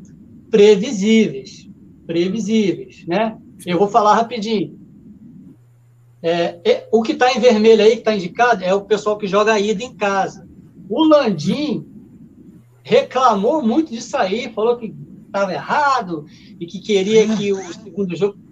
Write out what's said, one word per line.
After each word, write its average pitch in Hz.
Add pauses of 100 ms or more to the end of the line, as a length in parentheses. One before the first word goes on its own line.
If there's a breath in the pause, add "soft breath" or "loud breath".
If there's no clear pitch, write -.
(500)
previsíveis. 208 (400)
Previsíveis, 190
né? 214 (280)
Eu 175
vou 202
falar 208
rapidinho. 220 (1400)
É, 170
é, -
o 226
que -
tá 254
em 240
vermelho 220
aí, 226
que 226
tá 214
indicado, 196
é 180
o 196
pessoal 208
que 208
joga 208
a 208
ida 208
em 254
casa. 196 (400)
O 262
Landim 247 (1000)
reclamou 247
muito 233
disso 240
aí, 226
falou 240
que 202 (360)
tava 196
errado 196 (340 loud breath)
e 170
que 180
queria 214
que 202
o 190
segundo 185
jogo... 202 (140)